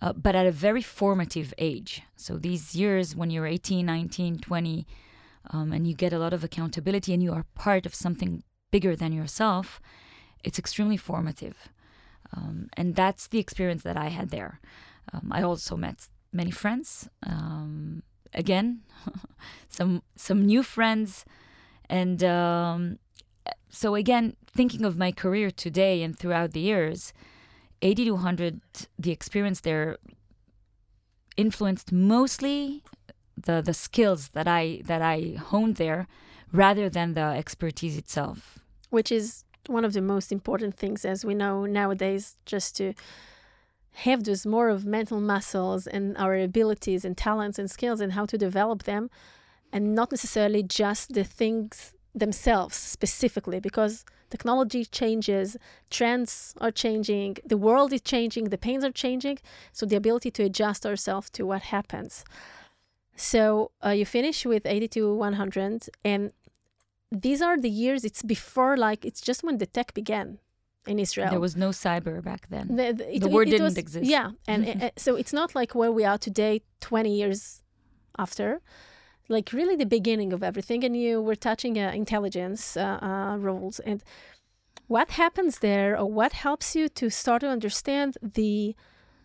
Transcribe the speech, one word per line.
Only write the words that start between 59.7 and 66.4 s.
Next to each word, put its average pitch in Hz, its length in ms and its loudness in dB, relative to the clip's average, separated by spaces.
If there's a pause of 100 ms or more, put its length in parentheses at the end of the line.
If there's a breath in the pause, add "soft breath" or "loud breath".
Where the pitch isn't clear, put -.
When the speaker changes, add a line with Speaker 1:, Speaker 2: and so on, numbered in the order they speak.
Speaker 2:
so - 160 -4
the 202 80 4
ability 226 340 2
to 214 140 0
adjust 202 420 0
ourselves 196 460 -4
to - 120 -6
what 190 200 -2
happens. - 600 -6 (920 loud breath)
So, 214 560 2 (120)
uh, 208 60 2
you 202 160 2
finish 262 400 -2
with 220 220 0
eighty-two 214 480 0
one 208 180 0
hundred, 196 540 -4 (180)
and 208 260 0 (800)